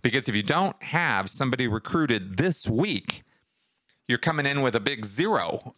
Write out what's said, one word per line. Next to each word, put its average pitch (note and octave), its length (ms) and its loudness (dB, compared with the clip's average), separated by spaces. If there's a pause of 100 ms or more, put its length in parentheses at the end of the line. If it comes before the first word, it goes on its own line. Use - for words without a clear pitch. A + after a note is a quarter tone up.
Because B2 260 0
if G#2 60 2
you G#2 80 2
don't F3 400 0
have A#2+ 460 0
somebody B2+ 380 0
recruited G#2+ 720 0
this F3 300 0
week, C3 560 -2 (840)
you're A#2+ 100 4
coming D3+ 280 0
in C#3 160 2
with A#2+ 140 2
a A#2 40 2
big A2 260 -2
zero, G#2+ 720 -2